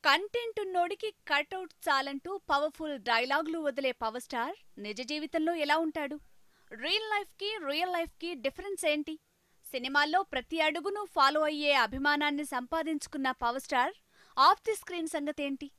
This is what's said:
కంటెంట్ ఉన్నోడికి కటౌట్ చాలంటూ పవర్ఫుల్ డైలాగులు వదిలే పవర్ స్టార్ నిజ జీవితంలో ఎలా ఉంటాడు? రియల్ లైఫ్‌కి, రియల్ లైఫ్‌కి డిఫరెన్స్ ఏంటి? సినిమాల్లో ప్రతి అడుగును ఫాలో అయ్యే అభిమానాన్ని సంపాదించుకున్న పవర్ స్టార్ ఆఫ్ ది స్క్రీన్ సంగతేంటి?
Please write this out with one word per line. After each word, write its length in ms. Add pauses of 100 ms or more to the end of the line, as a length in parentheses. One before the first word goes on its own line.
కంటెంట్ 560
ఉన్నోడికి 500 (160)
కటౌట్ 540
చాలంటూ 520 (120)
పవర్ఫుల్ 560
డైలాగులు 600
వదిలే 320
పవర్ 320
స్టార్ 320 (220)
నిజ 240
జీవితంలో 540
ఎలా 220
ఉంటాడు? 380 (560)
రియల్ 380
లైఫ్‌కి, 400 (140)
రియల్ 300
లైఫ్‌కి 420
డిఫరెన్స్ 500
ఏంటి? 300 (500)
సినిమాల్లో 580
ప్రతి 380
అడుగును 440
ఫాలో 380
అయ్యే 340
అభిమానాన్ని 680
సంపాదించుకున్న 840
పవర్ 320
స్టార్ 300 (440)
ఆఫ్ 260
ది 120
స్క్రీన్ 320
సంగతేంటి? 600 (120)